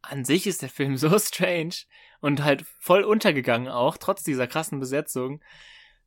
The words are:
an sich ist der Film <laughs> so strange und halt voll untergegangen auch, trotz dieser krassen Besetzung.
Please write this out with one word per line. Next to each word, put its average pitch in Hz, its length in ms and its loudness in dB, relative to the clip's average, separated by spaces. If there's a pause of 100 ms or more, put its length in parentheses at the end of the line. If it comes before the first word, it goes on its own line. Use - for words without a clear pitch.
an 139 240 -8
sich 151 220 2
ist 190 160 -4
der 131 80 -10
Film 139 260 -2
<laughs> - 0 -
so 156 220 4
strange 180 560 -2 (460)
und 143 220 0
halt 143 220 2 (160)
voll 190 220 6
untergegangen 135 680 2
auch, 127 300 0
trotz - 240 -4
dieser 127 240 0
krassen 151 340 -4
Besetzung. 135 640 -4 (640)